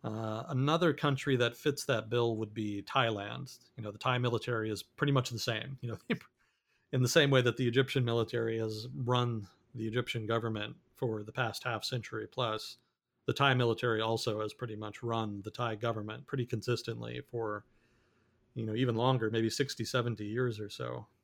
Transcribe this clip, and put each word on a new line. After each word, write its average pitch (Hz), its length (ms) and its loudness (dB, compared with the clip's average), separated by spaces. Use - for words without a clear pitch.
Uh, 110 460 -6
another 151 440 4
country 139 440 2
that 117 200 2
fits - 280 -2
that 110 220 0
bill 117 280 2
would 107 180 -6
be 104 300 -4
Thailand. 117 720 -2
You 110 60 -10
know, 107 60 -6
the 104 80 -12
Thai 127 220 0
military 117 500 0
is 101 140 -4
pretty 143 300 0
much 127 180 4
the 117 80 -4
same, 127 420 -4
you 120 80 -6
know, 113 80 -8
<laughs> - 800 -8
in 131 100 4
the 123 60 4
same 143 240 6
way 131 100 8
that 120 160 4
the 127 100 2
Egyptian 127 380 4
military 113 540 0
has 110 360 -4
run 120 520 0
the 110 140 -4
Egyptian 113 400 -2
government 113 480 -2
for 110 260 -4
the 107 80 -14
past 117 320 -4
half 113 200 -4
century 113 440 -6
plus. 110 500 -4
The - 60 0
Thai 135 220 6
military 117 480 2
also 110 400 0
has 107 100 -4
pretty 113 240 -10
much 107 260 -10
run 110 440 -2
the 107 40 -8
Thai 117 260 -4
government 110 520 -4
pretty 131 180 -2
consistently 117 760 -4
for, 107 320 -6
you 113 120 -4
know, 107 100 -2
even 123 200 2
longer, 120 360 4
maybe 113 180 2
sixty, 127 360 -2
seventy 117 400 -2
years 110 340 -2
or 104 100 -8
so. - 380 -8